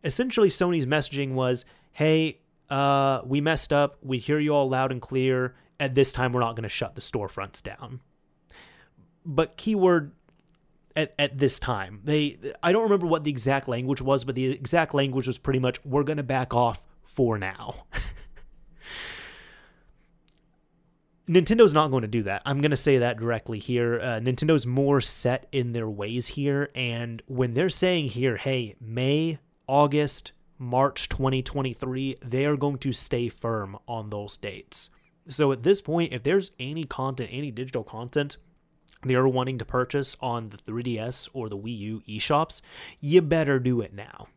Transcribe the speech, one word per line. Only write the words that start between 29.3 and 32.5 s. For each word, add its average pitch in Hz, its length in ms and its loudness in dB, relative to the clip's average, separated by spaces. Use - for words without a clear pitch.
August, 147 640 2
March 131 500 0
twenty 131 360 0
twenty-three," 131 800 -4
they 131 220 0
are 147 100 2